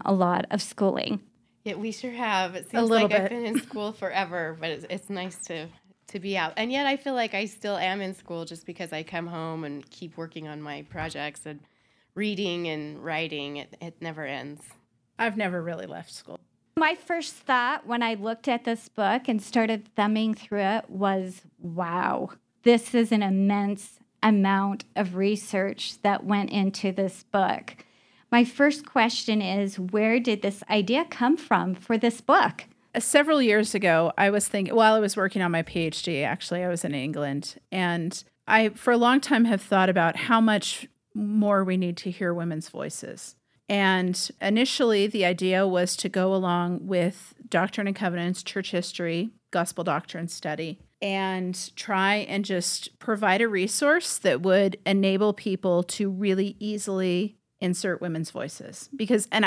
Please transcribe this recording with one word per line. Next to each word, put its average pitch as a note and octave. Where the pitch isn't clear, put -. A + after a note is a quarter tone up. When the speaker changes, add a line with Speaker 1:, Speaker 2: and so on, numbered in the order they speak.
Speaker 1:
a -
lot F3+
of G#3
schooling. G3
Speaker 2:
Yeah, G3+
we G#3
sure B3
have. G3
It -
Speaker 3:
A -
Speaker 2:
seems A#3
Speaker 3:
little A3
Speaker 2:
like G#3
I've G3
Speaker 3:
bit. -
Speaker 2:
been A#3+
in A3+
school G#3
forever, F3
but E3
it's, E3
it's F#3
nice F#3
to, E3
to G3+
be G3
out. E3
And A3+
yet C#4
I C#4
feel C#4
like A#3
I G#3
still G3+
am F#3
in F#3+
school E3+
just E3
because E3+
I D#3
come E3+
home D#3+
and C#3+
keep E3+
working E3
on D3+
my D3
projects D3+
and D3+
reading F3+
and D3+
writing. D3+
It, -
it E3+
never D#3+
ends. C#3
Speaker 3:
I've A3+
never F#3
really E3+
left E3+
school. -
Speaker 1:
My D#4+
first E4+
thought B3+
when A#3+
I A3+
looked A3
at A#3+
this A3+
book A3
and G#3+
started A3
thumbing G#3+
through G#3
it G3+
was, F#3+
"Wow, F3
this A#3
is A#3
an G#3+
immense G3+
amount G3
of F3+
research G3
that G3+
went G3+
into G3
this F#3+
book." -
My A#3+
first C#4+
question A3+
is, G3
where G#3
did A#3
this G3+
idea G#3+
come C4+
from F#3
for -
this A#3
book? -
Speaker 3:
Uh, A#3+
several D4
years G#3+
ago, E3+
I G3
was G3+
thinking, G3
while A3
I A3
was G#3
working G3
on F3
my E3
P E3+
H D#3+
D, D3+
actually, F3
I F3+
was F3
in C#3+
England, C#3+
and F3
I, A3
for G#3+
a A#3
long A#3+
time, B3+
have G#3+
thought F#3+
about E3+
how A3+
much A3
more G#3
we F#3
need F3
to -
hear F3
women's E3
voices. -
And F#3+
initially, A3
the G#3
idea F#3
was F3+
to G3
go F#3+
along F3
with F#3
Doctrine G3
and G3
Covenants, F3
church -
history, F3
gospel F3
doctrine E3
study, D#3+
and F#3+
try G3
and G3+
just -
provide G#3
a A#3
resource C#4+
that E3
would F#3+
enable G3
people F#3
to G3
really G3
easily G3
insert F3+
women's E3
voices. -
Because, A3
and G#3+